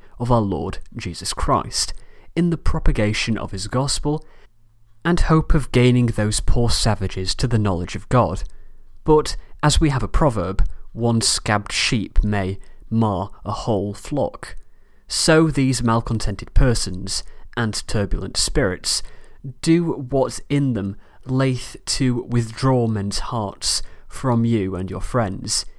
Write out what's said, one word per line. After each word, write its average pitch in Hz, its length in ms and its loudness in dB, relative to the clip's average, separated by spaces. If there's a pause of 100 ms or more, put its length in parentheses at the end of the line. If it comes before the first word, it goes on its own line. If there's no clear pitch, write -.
(200)
of 120 120 0
our 117 100 4
Lord 95 360 -4 (180)
Jesus 92 380 -8
Christ, - 600 -2 (400)
in 170 160 2
the 160 60 -2
propagation - 800 2
of - 140 -6
his 98 180 -8
gospel, 139 560 -2 (800)
and - 180 2
hope - 340 4
of - 160 -2
gaining 123 360 4
those 107 340 -2
poor 120 280 6
savages 95 640 0
to - 140 -2
the 117 100 2
knowledge 92 380 -2
of - 140 -10
God. 98 340 2 (600)
But 151 340 4 (260)
as 151 160 6
we 156 100 4
have 135 140 0
a 101 40 -2
proverb, 101 600 4 (260)
"One 113 280 2
scabbed - 500 0
sheep - 520 2
may 101 360 -2 (300)
mar 104 420 0 (120)
a 101 80 -6
whole 101 420 -2
flock." - 640 -6 (520)
So 160 420 4
these 131 320 0
malcontented 113 720 0
persons 101 720 2 (320)
and 113 320 -2
turbulent 98 500 -2
spirits - 640 0 (600)
do 165 320 2
what's 131 560 -2
in 143 240 2
them 98 220 -4 (300)
lathe 131 500 -2 (100)
to 123 380 0
withdraw 120 640 0
men's 101 320 -2
hearts - 600 -4 (260)
from 117 380 0
you 101 300 0
and 92 140 -4
your 92 120 -8
friends, - 640 -2 (140)